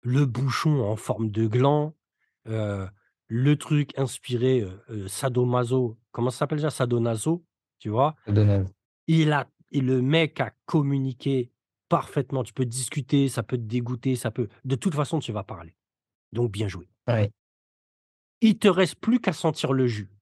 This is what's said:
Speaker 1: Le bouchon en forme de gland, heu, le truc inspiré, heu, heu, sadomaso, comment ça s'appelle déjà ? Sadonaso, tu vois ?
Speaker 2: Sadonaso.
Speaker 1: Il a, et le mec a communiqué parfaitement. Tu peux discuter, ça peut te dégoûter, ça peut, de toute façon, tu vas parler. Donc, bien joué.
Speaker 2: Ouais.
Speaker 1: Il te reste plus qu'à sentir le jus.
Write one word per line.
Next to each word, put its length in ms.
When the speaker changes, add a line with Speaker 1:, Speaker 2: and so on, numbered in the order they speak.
Speaker 1:
Le 240
bouchon 580
en 120
forme 360
de 160
gland, 480
heu, 400
le 300
truc 400
inspiré, 640
heu, 280
heu, 180
sadomaso, 920
comment 180
ça 100
s'appelle 200
déjà ? 100
Sadonaso, 760
tu 100
vois ? 260
Speaker 2:
Sadonaso. 480
Speaker 1:
Il 260
a, 160
et 100
le 200
mec 400
a 100
communiqué 840
parfaitement. 540
Tu 100
peux 120
discuter, 640
ça 140
peut 140
te 60
dégoûter, 520
ça 160
peut, 180
de 100
toute 200
façon, 240
tu 140
vas 100
parler. 320
Donc, 180
bien 180
joué. 200
Speaker 2:
Ouais. 260
Speaker 1:
Il 180
te 80
reste 340
plus 180
qu'à 140
sentir 400
le 140
jus. 240